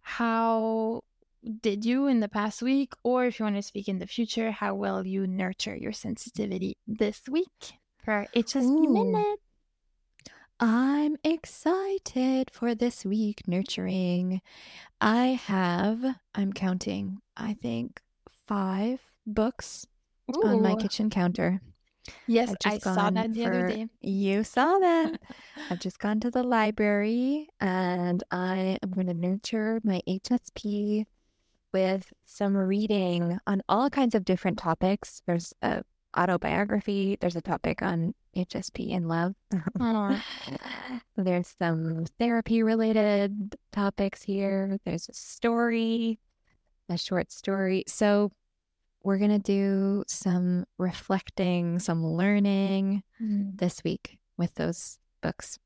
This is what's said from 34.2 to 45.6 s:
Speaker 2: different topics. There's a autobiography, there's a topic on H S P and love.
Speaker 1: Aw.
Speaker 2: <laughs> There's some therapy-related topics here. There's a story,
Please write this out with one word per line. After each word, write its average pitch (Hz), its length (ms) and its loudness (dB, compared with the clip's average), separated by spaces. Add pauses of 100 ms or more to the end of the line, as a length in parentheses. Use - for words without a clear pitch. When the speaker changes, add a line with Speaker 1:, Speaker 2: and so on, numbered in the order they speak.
Speaker 2:
different 185 340 0
topics. 180 680 -2
There's 170 260 -2 (100)
a - 200 -2 (340)
autobiography, 196 1040 0
there's 175 160 0
a 165 40 -2
topic 165 420 -2
on 170 320 0 (200)
H 180 200 -4
S - 140 -6
P - 240 -6
and 170 160 -2
love. 170 260 0 (460)
Speaker 1:
Aw. 214 440 0 (480)
Speaker 2:
<laughs> - 440 -12
There's 180 420 0
some 165 460 0 (140)
therapy-related 220 1400 2 (160)
topics 196 500 -2
here. 196 640 -2
There's 170 240 -6
a - 60 -20
story, 226 1040 0 (720)